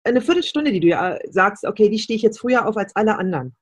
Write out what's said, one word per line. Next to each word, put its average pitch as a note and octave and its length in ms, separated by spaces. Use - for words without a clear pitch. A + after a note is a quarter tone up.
eine B3 160
Viertelstunde, D4+ 520
die F3+ 80
du E3+ 80
ja F3 300
sagst, G3 360
"Okay, G#3 240
die A3 100
stehe A3+ 180
ich A3 60
jetzt A3 160
früher B3 300
auf A3 80
als G3 180
alle G#3+ 240
anderen." D#3+ 440